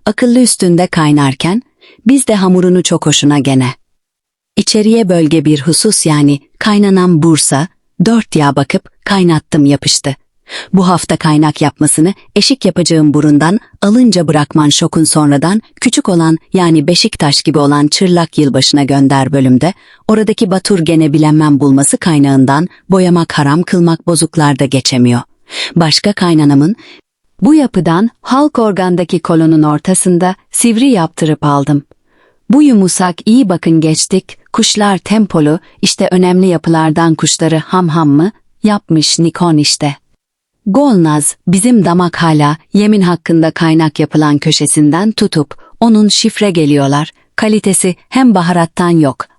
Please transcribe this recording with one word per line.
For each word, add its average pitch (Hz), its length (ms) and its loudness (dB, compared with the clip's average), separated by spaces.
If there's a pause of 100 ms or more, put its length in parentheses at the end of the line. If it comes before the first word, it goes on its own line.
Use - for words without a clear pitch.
akıllı 240 360 0
üstünde 180 460 2
kaynarken, 151 760 0 (440)
biz 269 220 0
de 220 60 0
hamurunu 185 480 2
çok 165 240 -4
hoşuna 147 320 0
gene. 131 300 0 (920)
İçeriye 220 500 0
bölge 165 360 0
bir 147 160 0
husus 170 460 -2
yani, 147 340 0 (180)
kaynanan 190 640 2
Bursa, 156 460 0 (360)
dört 220 320 0
yağ 143 200 0
bakıp, - 340 -4 (140)
kaynattım 170 600 0
yapıştı. 139 520 -2 (560)
Bu 185 160 2
hafta 170 280 -2
kaynak 151 440 0
yapmasını, 175 540 -2 (220)
eşik 208 280 0
yapacağım 165 500 0
burundan, 151 460 2 (220)
alınca 208 460 2
bırakman 151 400 0
şokun 160 360 0
sonradan, 151 580 0 (180)
küçük - 280 -2
olan, 165 300 0 (140)
yani 165 340 2
Beşiktaş 170 560 -2
gibi 160 160 -2
olan 147 300 2
çırlak 175 500 0
yılbaşına 139 460 0
gönder 135 480 0
bölümde, 135 420 0 (340)
oradaki 214 420 0
Batur 190 280 0
gene 160 340 0
bilemem 151 480 2
bulması 139 380 0
kaynağından, 139 680 0 (240)
boyamak 175 480 0
haram 147 240 0
kılmak 170 440 0
bozuklarda 151 580 0
geçemiyor. 123 560 0 (560)
Başka 170 360 0
kaynanamın, 156 640 2 (640)
bu 254 120 4
yapıdan, 196 560 0 (120)
halk 285 360 -2
organdaki 180 640 -2
kolonun 160 420 2
ortasında, 180 720 -2 (160)
sivri 233 380 0
yaptırıp 160 560 -2
aldım. 143 380 0 (680)
Bu 269 120 4
yumusak 190 640 0
iyi 233 240 2
bakın 165 320 0
geçtik, 160 580 -4 (140)
kuşlar 208 460 -2
tempolu, 170 600 0 (240)
işte - 280 -2
önemli 185 360 2
yapılardan 165 680 0
kuşları 160 420 -2
ham 175 320 -2
ham 156 200 0
mı, 151 240 2 (300)
yapmış 185 560 -2
Nikon 165 380 0
işte. 147 400 -2 (680)
Golnaz, 190 680 0 (120)
bizim 196 360 2
damak 175 320 0
hala, 151 400 0 (160)
yemin 208 280 2
hakkında 165 500 0
kaynak 160 500 0
yapılan 151 380 0
köşesinden 156 720 0
tutup, 170 420 -4 (260)
onun 214 280 2
şifre 208 420 -2
geliyorlar, 147 640 0 (240)
kalitesi 202 600 -2 (120)
hem 254 260 2
baharattan 175 560 -2
yok, 156 360 0 (120)